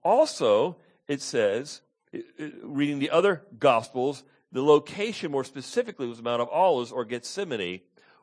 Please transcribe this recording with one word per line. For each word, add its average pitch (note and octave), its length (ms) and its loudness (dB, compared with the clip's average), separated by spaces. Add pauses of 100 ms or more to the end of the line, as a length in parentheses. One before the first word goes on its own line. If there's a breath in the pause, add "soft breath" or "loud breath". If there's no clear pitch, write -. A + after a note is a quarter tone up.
Also, E3+ 760 2 (280 soft breath)
it C#3+ 140 -4
says, A#2 640 -2 (320)
i-, - 80 -10 (180)
i-, D3+ 120 -10 (100)
reading D3 360 -2
the C#3 120 -2
other E3+ 320 2 (160)
Gospels, B2+ 640 2 (280 soft breath)
the B2+ 100 -2
location D#3 680 2
more C3+ 140 -2
specifically C3+ 640 -6
was A#2+ 100 -8
the A#2 80 -12
Mount A#2+ 180 0
of A#2 60 -4
Olives C#3+ 440 2
or B2+ 120 -4
Gethsemane, A2+ 800 -6 (400 soft breath)